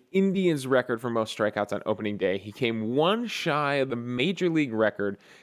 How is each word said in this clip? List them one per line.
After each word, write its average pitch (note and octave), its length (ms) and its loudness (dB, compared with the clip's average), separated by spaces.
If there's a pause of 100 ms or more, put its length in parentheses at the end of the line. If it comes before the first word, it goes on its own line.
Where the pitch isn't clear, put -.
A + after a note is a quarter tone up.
(120)
Indians' F3+ 560 2
record B2+ 320 2
for B2 100 -4
most A2+ 260 -2
strikeouts G#2 360 0
on G#2 120 -4
opening G#2+ 320 -2
day. F#2+ 220 0
He G2+ 140 -14
came A2+ 420 -2
one G3 320 2
shy D3 480 -2
of C3+ 160 0
the A#2+ 60 -4
major B2+ 520 -2
league D#3 240 0
record G2+ 460 0 (240)